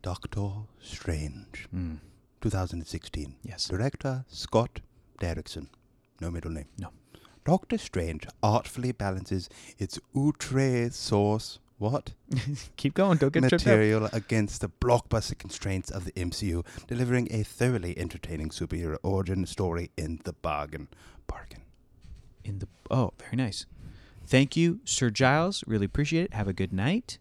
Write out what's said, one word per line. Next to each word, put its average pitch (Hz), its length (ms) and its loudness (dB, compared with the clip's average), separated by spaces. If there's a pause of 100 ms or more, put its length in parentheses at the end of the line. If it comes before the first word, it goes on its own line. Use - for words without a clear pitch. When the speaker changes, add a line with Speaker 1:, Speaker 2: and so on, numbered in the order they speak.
Speaker 1:
Doctor 101 460 -4 (320)
Strange. - 920 -6
Speaker 2:
Mm. 82 240 -4 (420)
Speaker 1:
Two 110 100 0
thousand 92 300 -2
and - 80 -12
sixteen. 73 540 -8
Speaker 2:
Yes. - 260 -6
Speaker 1:
Director 131 600 -2
Scott - 520 0 (400)
Derrickson. 80 460 -6 (540)
No 87 100 -4
middle 85 200 -6
name. 76 160 -8 (120)
Speaker 2:
No. - 100 -10 (560)
Speaker 1:
Doctor 190 340 2
Strange 82 480 -4 (160)
artfully 117 500 2
balances 95 560 -4 (300)
its - 220 -6 (160)
outre 131 760 2
source, 107 680 0 (180)
what? 110 340 -2 (320)
Speaker 2:
<laughs> - 320 -6
Keep - 180 0
going. 185 240 6
Don't 143 140 4
get - 160 4
tripped 123 60 6
up. 170 120 4
Speaker 1:
Material 107 460 6
against 107 500 0
the 104 60 -2
blockbuster - 720 2
constraints 95 520 -4
of 87 160 -6
the - 120 -8
M 87 140 -2
C - 160 -4
U, 85 160 0 (240)
delivering 120 420 2
a 110 140 0
thoroughly 113 540 0
entertaining 80 500 -6
superhero 80 540 -4
origin 95 440 0
story 87 500 -2
in 80 280 -4
the 90 80 -8
bargain. 73 560 -6 (380)
Bargain. - 360 -12 (840)
Speaker 2:
In 98 160 -8
the, 98 80 -8 (220)
oh, 120 280 2
very - 180 -6
nice. 123 300 -2 (600)
Thank 139 300 4
you, 170 280 4
Sir - 260 2
Giles. 147 560 4
Really 101 200 2
appreciate 156 380 0
it. - 100 -6
Have 101 140 0
a 95 40 0
good 92 200 0
night. 131 480 0